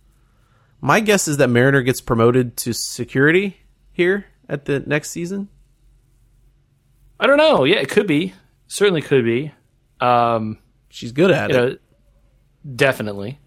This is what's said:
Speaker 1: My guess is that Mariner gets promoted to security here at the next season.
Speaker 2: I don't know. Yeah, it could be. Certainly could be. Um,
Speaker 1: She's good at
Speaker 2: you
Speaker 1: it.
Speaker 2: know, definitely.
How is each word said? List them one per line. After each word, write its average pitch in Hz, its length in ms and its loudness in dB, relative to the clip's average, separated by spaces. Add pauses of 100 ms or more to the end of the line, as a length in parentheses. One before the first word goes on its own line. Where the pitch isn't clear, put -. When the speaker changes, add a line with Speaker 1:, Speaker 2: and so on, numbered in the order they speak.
(800)
Speaker 1:
My 151 180 2
guess 208 280 0
is 147 100 -2
that 135 120 4
Mariner 131 340 4
gets 123 180 -2
promoted 120 560 2
to 117 160 -4
security 156 840 -2 (340)
here 185 340 -2 (240)
at 151 160 -8
the 139 140 -4
next 147 320 -6
season. 190 380 -10 (1700)
Speaker 2:
I 220 80 -2
don't 285 100 4
know. 285 280 4
Yeah, 175 120 2
it 135 120 -4
could 208 180 0
be. 175 260 -2 (340)
Certainly 180 360 -2
could 131 200 2
be. 123 280 -2 (480)
Um, 117 580 0 (320)
Speaker 1:
She's 123 220 -14
good 156 180 2
at 131 220 0
Speaker 2:
you 139 60 0
Speaker 1:
it. 123 160 0
Speaker 2:
know, - 40 -18 (960)
definitely. 113 720 -2